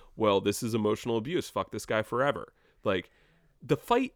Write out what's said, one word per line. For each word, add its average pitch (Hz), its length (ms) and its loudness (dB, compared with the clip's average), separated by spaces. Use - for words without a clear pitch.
"Well, 101 240 4
this 104 240 0
is 113 100 -2
emotional 107 420 0
abuse. 139 320 -4
Fuck - 220 -4
this - 160 -10
guy 110 160 0
forever." 131 500 -2
Like, 95 260 0
the 143 120 2
fight 247 380 0